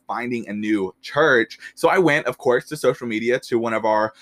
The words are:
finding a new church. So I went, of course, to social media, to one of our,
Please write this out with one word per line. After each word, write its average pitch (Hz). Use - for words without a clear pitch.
finding 117
a 101
new 104
church. 139
So 165
I 180
went, 151
of 123
course, 127
to 151
social 123
media, 117
to -
one 113
of 110
our, 107